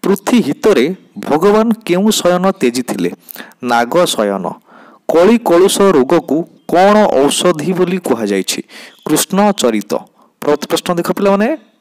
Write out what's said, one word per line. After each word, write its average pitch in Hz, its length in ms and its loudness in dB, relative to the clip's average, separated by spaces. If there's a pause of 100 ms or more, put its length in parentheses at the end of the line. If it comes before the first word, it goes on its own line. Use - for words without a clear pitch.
ପୃଥ୍ୱୀ 202 380 0
ହିତରେ 151 560 0 (220)
ଭଗବାନ 202 520 0 (160)
କେଉଁ 190 240 0
ଶୟନ 180 400 0
ତେଜିଥିଲେ? 120 600 -4 (520)
ନାଗ 120 420 0
ଶୟନ। 101 420 -2 (640)
କଳି 202 300 4
କଳୁଷ 180 420 2
ରୋଗକୁ 160 640 2 (260)
କ'ଣ 196 360 4
ଔଷଧି 151 680 0
ବୋଲି 180 260 -2
କୁହାଯାଇଛି? - 640 -4 (440)
କୃଷ୍ଣ 190 460 0
ଚରିତ। 113 420 -4 (460)
ପ୍ରଥମ 147 280 -2
ପ୍ରଶ୍ନ 170 260 -4
ଦେଖ 170 180 -4
ପିଲାମାନେ 202 440 0 (240)